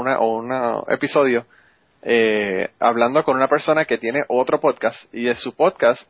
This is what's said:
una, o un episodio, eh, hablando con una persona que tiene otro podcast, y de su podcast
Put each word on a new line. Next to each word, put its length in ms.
una, 200
o 180
un 120
episodio, 560
eh, 680
hablando 440
con 120
una 120
persona 360
que 140
tiene 300
otro 320
podcast, 360
y 120
de 120
su 180
podcast 560